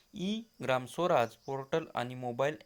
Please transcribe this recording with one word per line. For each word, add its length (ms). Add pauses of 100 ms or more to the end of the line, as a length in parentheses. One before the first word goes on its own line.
(140)
ई 280 (220)
ग्राम 220
स्वराज 500 (100)
पोर्टल 400 (100)
आणि 200
मोबाईल 500